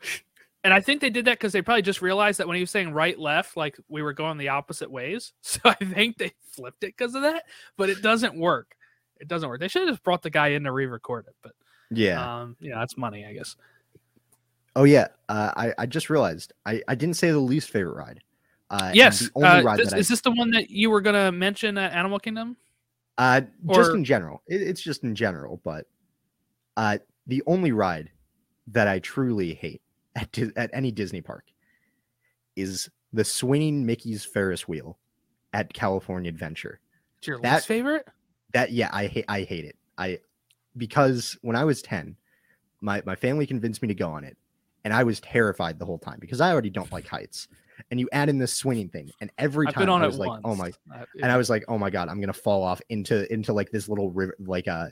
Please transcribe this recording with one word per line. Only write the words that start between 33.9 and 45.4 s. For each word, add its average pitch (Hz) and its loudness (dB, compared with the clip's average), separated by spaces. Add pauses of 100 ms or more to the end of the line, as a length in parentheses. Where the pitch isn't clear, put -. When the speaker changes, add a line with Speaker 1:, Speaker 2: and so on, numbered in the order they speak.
Speaker 2:
Ferris 95 -2
wheel 80 -10 (560)
at 101 -4
California 92 -4
Adventure. 80 -12 (400)
Speaker 1:
It's - -12
your 135 -6
Speaker 2:
That 127 4
Speaker 1:
least 156 0
favorite? 269 -2 (460)
Speaker 2:
that, 123 2
yeah, 117 0
I 101 -2
ha-, 90 -6
I 101 -2
hate 80 -8
it. - -20 (200)
I, 92 -6 (580)
because 123 0
when 117 -2
I 131 0
was 151 0
ten, - -8 (640)
my, 101 -4
my 92 -4
family 139 -2
convinced 113 -6
me 117 -2
to 104 -2
go 90 -4
on 76 -10
it, 65 -18 (460)
and 107 -2
I 123 6
was 113 2
terrified 92 0